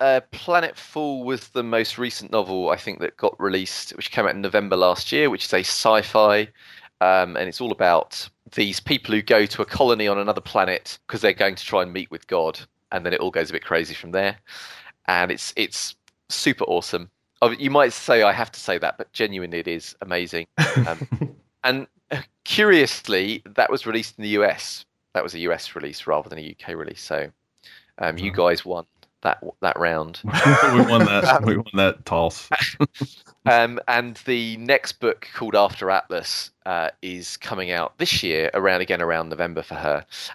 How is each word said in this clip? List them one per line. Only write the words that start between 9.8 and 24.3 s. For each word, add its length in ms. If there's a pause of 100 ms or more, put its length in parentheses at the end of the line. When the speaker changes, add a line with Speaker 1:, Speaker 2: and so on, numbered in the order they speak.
Speaker 1:
on 100
another 220
planet 680
'cause 140
they're 140
going 220
to 80
try 180
and 100
meet 180
with 180
God, 300 (340)
and 120
then 80
it 80
all 100
goes 200
a 20
bit 120
crazy 300
from 180
there. 260 (680)
And 240
it's, 260
it's 400 (340)
super 340
awesome. 460 (320)
Oh, 80
you 200
might 220
say 300
I 100
have 200
to 80
say 180
that, 180
but 160
genuinely 460
it 100
is 320
amazing. 460 (400)
Um, 500 (120)
Speaker 2:
<laughs> 160
Speaker 1:
and, 220 (240)
uh, 120 (220)
curiously, 960 (140)
that 140
was 160
released 320
in 40
the 80